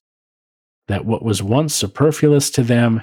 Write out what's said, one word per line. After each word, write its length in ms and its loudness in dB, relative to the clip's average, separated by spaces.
that 160 -4
what 200 -4
was 180 -2
once 320 0
superfluous 760 0
to 120 -2
them 400 2